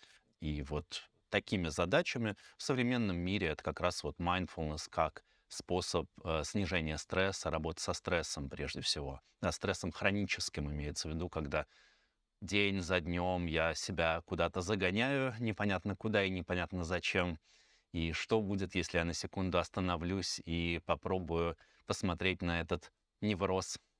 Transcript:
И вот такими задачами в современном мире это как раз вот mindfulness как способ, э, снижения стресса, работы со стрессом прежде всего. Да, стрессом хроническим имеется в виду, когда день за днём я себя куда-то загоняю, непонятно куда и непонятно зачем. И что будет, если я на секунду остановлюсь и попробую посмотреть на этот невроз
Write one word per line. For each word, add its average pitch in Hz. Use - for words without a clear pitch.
И 76
вот 76
такими 95
задачами 107
в -
современном 120
мире 92
это 78
как -
раз 90
вот 78
mindfulness 85
как -
способ, -
э, 80
снижения 85
стресса, 95
работы 78
со 90
стрессом 78
прежде 69
всего. 69
Да, 90
стрессом 92
хроническим 98
имеется 73
в 78
виду, 85
когда 76
день 101
за 90
днём 87
я 82
себя 82
куда-то 85
загоняю, 110
непонятно 104
куда 107
и 95
непонятно 90
зачем. 87
И 82
что -
будет, 98
если 87
я 85
на 85
секунду 92
остановлюсь 87
и 85
попробую 85
посмотреть 95
на 85
этот 82
невроз 95